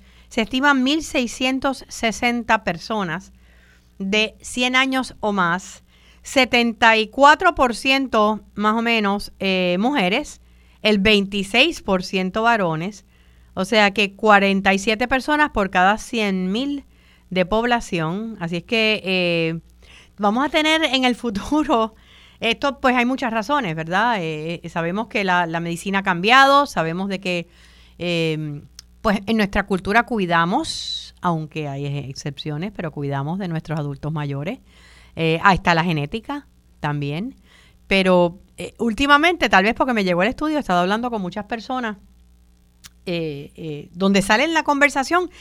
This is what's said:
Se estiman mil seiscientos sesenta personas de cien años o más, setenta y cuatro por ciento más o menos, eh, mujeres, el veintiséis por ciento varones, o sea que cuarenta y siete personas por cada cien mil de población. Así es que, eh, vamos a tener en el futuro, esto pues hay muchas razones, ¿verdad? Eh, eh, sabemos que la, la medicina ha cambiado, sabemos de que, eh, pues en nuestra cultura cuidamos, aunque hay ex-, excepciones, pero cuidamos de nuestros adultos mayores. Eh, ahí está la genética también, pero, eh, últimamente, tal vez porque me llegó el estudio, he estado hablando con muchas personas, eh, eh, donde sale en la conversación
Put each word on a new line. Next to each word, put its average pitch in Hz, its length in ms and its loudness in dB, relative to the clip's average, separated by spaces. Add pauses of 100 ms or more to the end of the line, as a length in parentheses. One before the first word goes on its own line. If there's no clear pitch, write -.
(300)
Se 233 120 -2
estiman 262 420 2
mil 294 180 0
seiscientos 262 880 -4
sesenta 233 760 -2
personas 180 680 -6 (640)
de 214 420 0
cien 254 360 -2
años 262 440 0
o 208 120 -2
más, 180 520 -2 (380)
setenta 233 760 2
y 220 100 0
cuatro 302 480 6
por 247 200 2
ciento 226 680 2 (120)
más 214 220 0
o 233 80 -2
menos, 208 560 0
eh, 185 400 0
mujeres, 240 600 0 (420)
el 214 160 4
veintiséis 208 840 2
por 185 220 0
ciento 185 400 -4
varones, 196 600 -2 (520)
o 185 100 -4
sea 208 260 2
que 196 240 -2
cuarenta 196 600 4
y 196 40 -2
siete 226 280 -2
personas 294 420 0
por 190 220 -2
cada 190 260 4
cien 190 540 -2
mil 277 340 -4 (440)
de 180 160 0
población. 220 920 -2
Así 170 180 -4
es 170 60 -8
que, 220 420 0
eh, 170 540 0 (580)
vamos 214 280 0
a 302 40 -2
tener 320 340 2
en 262 220 2
el 247 100 2
futuro, 240 800 -2 (460)
esto 226 400 -2
pues 254 140 2
hay 240 100 2
muchas 247 260 -2
razones, 226 440 -2
¿verdad? 190 440 0
Eh, 160 440 -6
eh, 170 60 -12
sabemos 185 380 -4
que 214 160 -4
la, 180 220 2
la 165 140 -4
medicina 170 400 -4
ha 196 40 -2
cambiado, 262 600 6
sabemos 175 420 -4
de 190 120 -6
que, 175 280 -4 (520)
eh, 156 640 -2 (380)
pues 208 260 0
en 220 100 0
nuestra 202 280 0
cultura 208 380 0
cuidamos, 185 1160 -2
aunque 156 480 -4
hay 139 160 -6
ex-, 139 240 -6
excepciones, 151 680 -8
pero 165 160 -8
cuidamos 143 480 -4
de 196 80 -6
nuestros 160 320 -6
adultos 143 320 -6
mayores. 147 480 -6 (560)
Eh, 165 260 0
ahí 190 140 6
está 170 180 2
la 165 120 2
genética 185 600 -4 (340)
también, 147 540 -6 (520)
pero, 180 520 4 (180)
eh, - 200 -12
últimamente, 277 720 2
tal 190 160 6
vez 226 100 2
porque 262 200 0
me 208 100 0
llegó 180 200 2
el 220 60 2
estudio, 302 280 -4
he - 20 -2
estado 180 220 0
hablando 220 280 -2
con 220 120 -4
muchas 185 240 -8
personas, 233 500 -6 (1120)
eh, 156 500 -6
eh, 151 380 -12
donde 196 280 4
sale 220 220 2
en 330 100 0
la 302 100 2
conversación 285 680 2 (120)